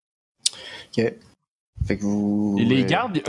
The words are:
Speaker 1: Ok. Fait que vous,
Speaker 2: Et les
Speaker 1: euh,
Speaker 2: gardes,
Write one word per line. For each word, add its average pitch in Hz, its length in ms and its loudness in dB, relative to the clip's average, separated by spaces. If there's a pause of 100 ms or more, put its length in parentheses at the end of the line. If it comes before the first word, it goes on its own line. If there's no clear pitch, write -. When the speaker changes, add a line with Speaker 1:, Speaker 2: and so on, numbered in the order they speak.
(960)
Speaker 1:
Ok. 113 160 2 (720)
Fait 104 120 0
que 101 60 -8
vous, 104 560 0
Speaker 2:
Et 117 60 4
les 127 180 4
Speaker 1:
euh, - 40 0
Speaker 2:
gardes, 190 420 0